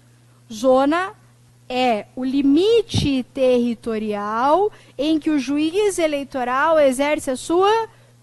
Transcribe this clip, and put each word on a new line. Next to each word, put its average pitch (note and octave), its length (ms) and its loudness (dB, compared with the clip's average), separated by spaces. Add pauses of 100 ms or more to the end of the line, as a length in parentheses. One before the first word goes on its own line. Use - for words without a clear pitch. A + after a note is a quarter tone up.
(520)
Zona C4+ 640 0 (540)
é B3+ 380 -2 (100)
o B3+ 80 -8
limite C#4 1120 2
territorial A#3+ 1400 0 (260)
em D#4 220 0
que D#4 100 -4
o D4+ 100 0
juiz D#4+ 580 -2
eleitoral C#4+ 800 0
exerce C#4+ 520 0
a B3+ 40 -4
sua G4+ 540 0 (340)